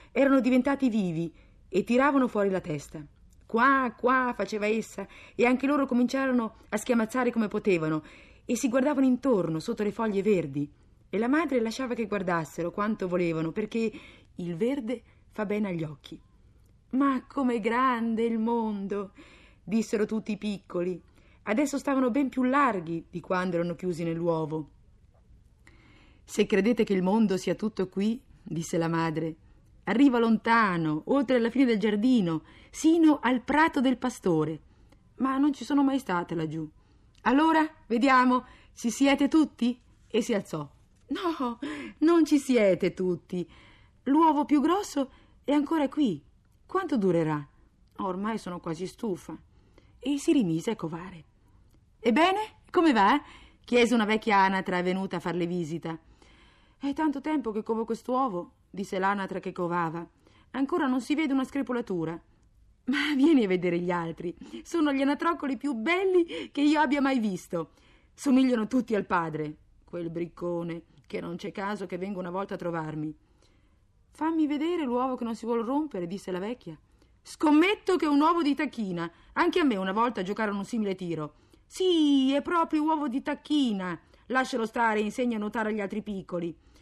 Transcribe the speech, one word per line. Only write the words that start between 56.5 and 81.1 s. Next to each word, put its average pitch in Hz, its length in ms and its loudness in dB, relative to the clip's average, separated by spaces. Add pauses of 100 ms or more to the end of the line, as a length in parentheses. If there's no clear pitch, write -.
"È 277 160 -6
tanto 302 260 -2
tempo 269 320 -2
che 214 100 -4
covo 226 220 -4
quest'uovo", 226 680 -4 (180)
disse 196 280 -6
l'anatra 190 400 -2
che 185 140 -10
covava. 170 560 -4 (440)
"Ancora 277 340 -2
non 254 160 0
si 302 120 -2
vede 277 200 0
una 262 100 0
screpolatura." 208 720 -4 (640)
"Ma 285 300 0
vieni 269 300 6
a 190 40 0
vedere 175 300 0
gli 175 120 -4
altri. 170 440 -6 (280)
Sono 302 320 0
gli 269 80 0
anatroccoli 285 560 0
più 285 160 -4
belli 349 500 2 (260)
che 285 120 -2
io 294 180 6
abbia 285 220 2
mai 269 180 2
visto. 180 520 -4 (420)
Somigliano 254 520 2
tutti 233 280 -2
al 196 100 0
padre." 156 520 -4 (280)
"Quel 175 240 -10
briccone, 170 760 -6 (220)
che - 140 -10
non 170 160 -10
c'è 170 160 -10
caso 196 320 -6
che 180 140 -8
venga 190 200 -8
una 185 120 -8
volta 190 240 -8
a - 20 -8
trovarmi." 156 580 -6 (1000)
"Fammi 311 320 -2
vedere 311 380 -2
l'uovo 254 320 -2
che 247 80 -6
non 226 100 -4
si 220 120 -12
vuol 233 180 0
rompere", 262 420 -4
disse 190 240 -8
la 180 80 -4
vecchia. 185 400 -10 (440)
"Scommetto 359 720 2
che 330 80 0
è 302 40 2
un 285 120 4
uovo 339 220 4
di 285 120 2
tacchina. 185 560 -4 (240)
Anche 339 240 2
a 339 60 2
me 240 120 2
una 190 160 -2
volta 226 300 0
giocarono 202 360 -4
un 196 80 -6
simile 208 280 -2
tiro." 160 400 -6 (300)